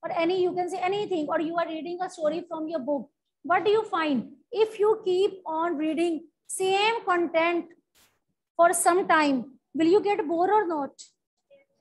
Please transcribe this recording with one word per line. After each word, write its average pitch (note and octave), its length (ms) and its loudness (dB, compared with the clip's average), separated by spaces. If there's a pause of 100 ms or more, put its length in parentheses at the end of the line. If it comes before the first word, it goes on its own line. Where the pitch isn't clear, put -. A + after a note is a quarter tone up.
or E4 100 -8
any, F4 300 0
you F4+ 100 0
can F4+ 160 -2
say F#4 100 -6
anything, F#4+ 500 -2
or D#4+ 120 0
you E4 160 -4
are E4+ 100 -2
reading E4 360 -8
a F4+ 80 -6
story D#4+ 360 -2
from D#4 220 -8
your E4 120 -4
book, C4 280 -4 (340)
what F4 220 0
do G#4 60 2
you A4 140 2
find? D#4 480 -2 (200)
If A4 260 0
you G#4+ 260 2
keep F#4+ 420 0
on D#4+ 320 -2
reading D#4 480 -2 (200)
same G4+ 600 0
content E4+ 600 0 (880)
for F4 180 6
some F4+ 340 2
time, D4 500 2 (140)
will D#4+ 140 0
you F4+ 160 6
get G4 260 -2
bored E4+ 220 0
or G#4 160 2
not? D4+ 240 -4 (920)